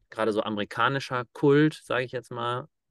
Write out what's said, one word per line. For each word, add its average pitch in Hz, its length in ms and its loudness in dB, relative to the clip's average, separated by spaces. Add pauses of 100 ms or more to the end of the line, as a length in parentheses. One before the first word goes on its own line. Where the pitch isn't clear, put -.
gerade 107 240 -2
so 107 100 0
amerikanischer 117 880 -2
Kult, 151 500 4
sag 123 200 -2
ich 123 80 -8
jetzt 123 200 -10
mal. 120 360 -6 (240)